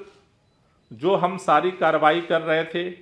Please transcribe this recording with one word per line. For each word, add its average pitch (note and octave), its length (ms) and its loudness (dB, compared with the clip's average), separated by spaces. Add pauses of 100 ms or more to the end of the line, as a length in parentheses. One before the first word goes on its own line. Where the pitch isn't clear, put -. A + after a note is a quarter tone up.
(920)
जो D3+ 240 0
हम F3+ 220 0
सारी E3+ 340 2
कार्रवाई D#3+ 500 2
कर E3 200 -2
रहे D#3+ 240 -2
थे F3 240 -6 (120)